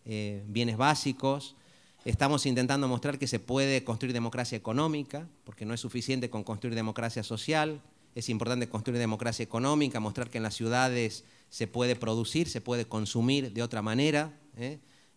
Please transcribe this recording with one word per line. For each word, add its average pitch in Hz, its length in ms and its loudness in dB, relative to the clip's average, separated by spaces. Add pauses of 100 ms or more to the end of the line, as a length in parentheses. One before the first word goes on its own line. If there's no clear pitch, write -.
eh, 104 420 -4
bienes 113 300 0
básicos. 139 800 2 (480)
Estamos 139 420 2
intentando 131 420 2
mostrar 131 300 -2
que 139 80 -2
se 120 140 0
puede 135 440 2
construir 123 280 -2
democracia 120 440 -2
económica, 147 720 0 (160)
porque - 220 -10
no 113 80 -2
es 117 60 -6
suficiente 123 500 -2
con 107 140 -4
construir 117 300 -4
democracia 113 480 -2
social, 151 600 0 (320)
es 120 140 -6
importante 117 400 0
construir 120 300 -2
democracia 113 440 0
económica, 131 580 2
mostrar 113 300 -4
que 120 80 -6
en 110 60 -2
las 104 100 -2
ciudades 120 680 2 (260)
se - 160 -4
puede 123 300 2
producir, 113 520 0
se 120 120 -4
puede 120 260 -2
consumir 117 640 2
de 117 100 -2
otra 113 200 -2
manera, 147 560 2 (180)
¿eh? 131 220 -8 (380)